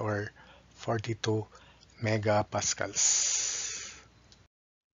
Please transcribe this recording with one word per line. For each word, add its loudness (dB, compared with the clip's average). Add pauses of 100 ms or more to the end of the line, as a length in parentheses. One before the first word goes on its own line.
or -2 (420)
forty-two -2 (560)
megapascals. 0 (1000)